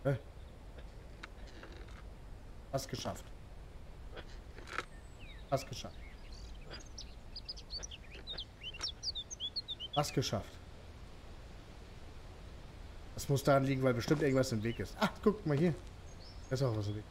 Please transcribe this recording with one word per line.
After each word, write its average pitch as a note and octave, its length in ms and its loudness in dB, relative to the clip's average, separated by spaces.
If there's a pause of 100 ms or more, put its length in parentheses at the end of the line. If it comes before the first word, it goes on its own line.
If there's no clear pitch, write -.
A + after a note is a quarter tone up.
Hä? C3+ 120 8 (2500)
Fast - 180 0
geschafft. - 360 -2 (2250)
Fast - 180 4
geschafft. - 280 -6 (4000)
Fast C#3+ 200 4
geschafft. - 360 2 (2750)
Das - 140 -4
muss C#3 160 6
daran C#3 200 10
liegen, C3 180 6
weil B2+ 120 8
bestimmt D3 280 6
irgendwas C3 300 8
im G#2+ 100 4
Weg A#2 180 2
ist. - 200 -2
Ach, G#3+ 100 8 (120)
guck G#3+ 240 6
mal C#3+ 100 6
hier. D#3+ 180 8 (760)
Da C3 60 4
ist A#2 80 4
auch A2+ 140 6
was G#2 120 2
im G#2 80 0
Weg. G#2 140 -4